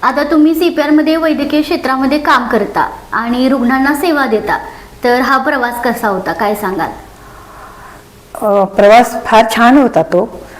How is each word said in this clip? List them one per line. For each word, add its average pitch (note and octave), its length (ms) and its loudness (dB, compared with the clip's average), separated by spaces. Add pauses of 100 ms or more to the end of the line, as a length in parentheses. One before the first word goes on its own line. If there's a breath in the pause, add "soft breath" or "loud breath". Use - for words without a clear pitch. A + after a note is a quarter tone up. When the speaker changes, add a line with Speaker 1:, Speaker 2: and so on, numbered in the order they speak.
Speaker 1:
आता C#4+ 200 0
तुम्ही D#4 300 2
सीपीआर D#4 360 0
मध्ये D#4 260 2
वैद्यकीय D4+ 460 0
क्षेत्रामध्ये C4+ 560 -2
काम C4+ 300 0
करता G3+ 420 -2 (240)
आणि B3 360 0
रुग्णांना C4+ 460 0
सेवा D4 300 0
देता, G#3+ 320 -2 (460 loud breath)
तर B3 180 2
हा C4 160 0
प्रवास C4 460 -4
कसा A#3 240 -2
होता, F#3 260 -4
काय G#3 220 -2
सांगाल? F#3 340 -6 (1500 loud breath)
Speaker 2:
अ, G3+ 220 2
प्रवास G#3 600 4
फार A3+ 200 4 (100)
छान A#3+ 220 4
होता A3 240 2
तो. - 380 -2 (200 loud breath)